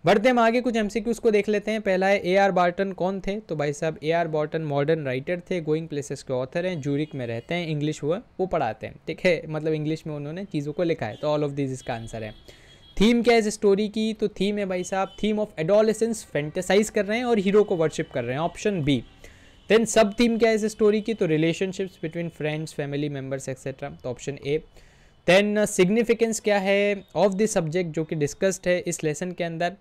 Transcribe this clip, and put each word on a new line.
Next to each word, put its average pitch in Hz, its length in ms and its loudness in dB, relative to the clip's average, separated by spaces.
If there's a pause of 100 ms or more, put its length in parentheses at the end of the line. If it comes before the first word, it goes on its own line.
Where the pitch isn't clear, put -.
बढ़ते 208 220 4
हम 247 100 4
आगे, 233 220 4
कुछ 233 160 -2
एमसीक्यूज़ 220 440 -2
को 233 100 2
देख 208 180 2
लेते 208 220 0
हैं। 220 100 -2
पहला 190 260 0
है 190 220 2
एआर 196 240 4
बार्टन 180 400 0
कौन 185 280 -4
थे? 196 200 -6
तो 170 160 -8
भाई 147 160 -2
साहब 160 320 -4
एआर 165 240 0
बार्टन 156 340 -2
मॉडर्न 147 420 0
राइटर 143 360 -4
थे, 180 200 -6
गोइंग 156 280 -2
प्लेसेस 143 340 -8
के 139 100 -8
ऑथर 131 340 -4
हैं, 180 140 -4
ज्यूरिक 143 340 -4
में 127 120 -6
रहते 117 280 -6
हैं, 175 140 -4
इंग्लिश 151 340 -4
हुआ 170 200 -2 (180)
वो 185 60 0
पढ़ाते 123 400 -4
हैं, - 80 -12 (120)
ठीक 165 140 -8
है, 170 280 2
मतलब 156 240 -4
इंग्लिश 156 340 -4
में 151 80 -8
उन्होंने 151 300 -10
चीज़ों 147 280 -6
को 180 100 -4
लिखा 160 240 -2
है, 107 100 -8
तो 151 120 -6
all 151 140 0
of 147 80 -2
these 139 220 -4
इसका 127 220 -8
आंसर 113 280 -10
है। 107 100 -10 (680)
थीम 233 220 6
क्या 233 120 6
है 226 60 6
इस 208 60 0
स्टोरी 208 420 2
की? 220 260 -2
तो 208 140 -2
थीम 202 300 -2
है 202 80 -2
भाई 180 180 -4
साहब, 190 320 -4
theme 214 300 0
of 160 200 -6
adolescence, 220 680 2
fantasize 180 540 0
कर 208 140 0
रहे 214 140 -2
हैं 254 60 -4
और 240 140 2
हीरो 202 260 4
को 208 120 0
वर्शिप 160 340 -2
कर 123 140 -4
रहे 120 80 -4
हैं, 147 100 -2
ऑप्शन 175 400 -2
बी। 131 220 2 (680)
Then 220 140 6
सब 214 360 4
थीम 233 180 4
क्या 226 100 4
है 220 60 4
इस 214 100 0
स्टोरी 214 360 2
की? 214 140 -4
तो 196 120 0
relationships 165 800 0
between 170 260 -6 (120)
friends, 156 380 -6
family 143 320 -4
members, 135 360 -8
et 135 100 -8
cetera, 143 440 -10
तो 127 80 -6
ऑप्शन 139 360 -8
ए। 151 160 -2 (680)
Then, 208 300 4
अ, 208 60 4
सिग्निफिकेंस 220 760 2
क्या 202 180 2
है 196 460 2 (120)
of 196 140 4
the 202 180 2
subject 175 360 0
जो 160 200 -4
कि 165 120 -6
डिस्कस्ड 180 520 -2
है 180 120 2
इस 165 240 -6
लेसन 175 280 -4
के 175 120 -6
अंदर? 170 360 -4